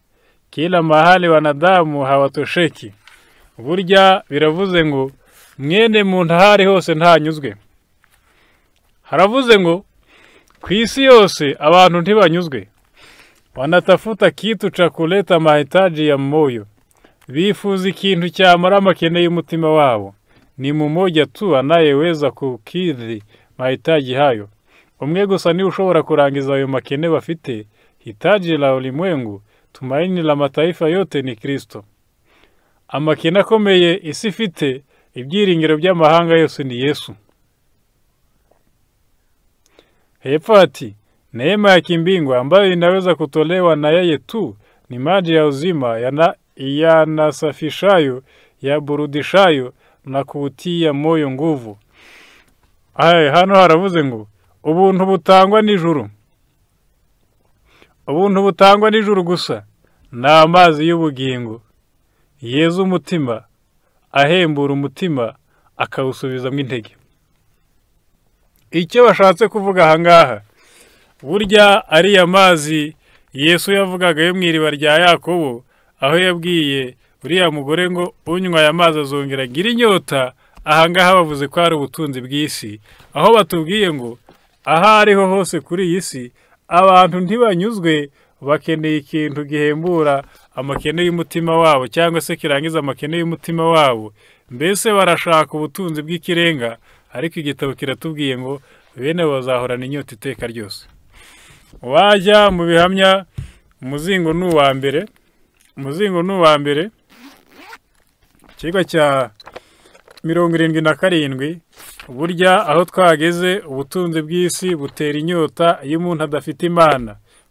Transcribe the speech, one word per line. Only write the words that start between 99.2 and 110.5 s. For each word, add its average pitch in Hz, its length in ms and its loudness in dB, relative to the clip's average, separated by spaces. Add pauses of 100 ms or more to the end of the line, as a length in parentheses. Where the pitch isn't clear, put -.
bo 147 60 -2
bazahorana 127 540 -4
inyota 139 300 -12
iteka 131 320 -12
ryose." 113 380 -14 (960)
Wajya 202 720 4
mu 175 120 -4
bihamya, 190 600 2 (560)
umuzingo 160 520 -4
ni 180 120 -4
uwa 151 280 2
mbere, 139 340 -4 (680)
umuzingo 170 440 -4
ni 190 120 -4
uwa 165 260 6
mbere, 147 320 -4 (1600)
ikigo 170 300 -4
cya 139 480 0 (920)
mirongo 170 320 -2